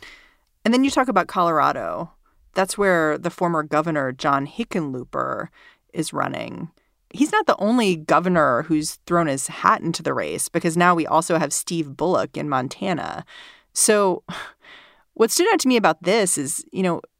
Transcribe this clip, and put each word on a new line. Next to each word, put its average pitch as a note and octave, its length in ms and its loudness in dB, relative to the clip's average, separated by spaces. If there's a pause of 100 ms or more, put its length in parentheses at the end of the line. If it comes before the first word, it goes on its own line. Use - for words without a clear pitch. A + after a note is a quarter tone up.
(640)
And A3+ 100 2
then C4+ 120 4
you C#4 40 2
talk C4+ 200 2
about G3 180 2
Colorado. C#3+ 840 0 (420)
That's F#3+ 240 -2
where E3+ 400 2
the F3 120 -6
former E3+ 320 -2
governor, D3+ 520 0
John C#3 340 0
Hickenlooper, C#3 1040 -6 (420)
is - 220 -6
running. - 580 -6 (420)
He's C4+ 200 0
not G#4+ 120 0
the - 120 0
only G#3 400 2
governor D#3 680 2
who's D#3 320 -2 (100)
thrown E3+ 220 2
his C3+ 200 -2
hat G3 340 0
into E3 200 -4
the C#3+ 120 -2
race, E2+ 340 -4
because E3+ 300 -2
now F3 180 4
we D#3+ 100 0
also D#3+ 320 0
have D3 140 -2
Steve D3+ 460 -6
Bullock E3+ 400 -2
in D3 100 -6
Montana. C#3+ 800 -4 (480)
So G3+ 500 2 (920)
what A3+ 180 2
stood F#4 200 2
out F#4 100 4
to C4 60 0
me B3+ 100 6
about F3 260 2
this F#3+ 340 2
is, D3 340 -6
you F#3+ 120 -2
know, E3+ 180 -2 (180)